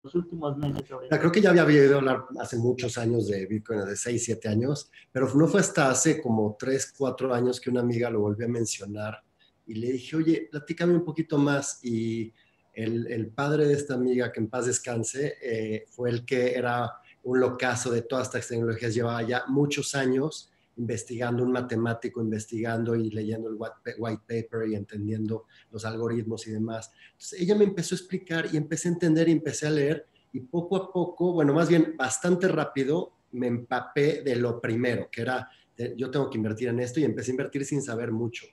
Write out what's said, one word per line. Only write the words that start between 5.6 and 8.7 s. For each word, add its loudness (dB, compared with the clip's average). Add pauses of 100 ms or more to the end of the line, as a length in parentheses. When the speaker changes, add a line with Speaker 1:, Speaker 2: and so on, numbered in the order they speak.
Speaker 2:
hace 2
como 0
tres, -2
cuatro -2
años 0
que -4
una 2
amiga 0
lo 0
volvió 0
a -2
mencionar -6 (440)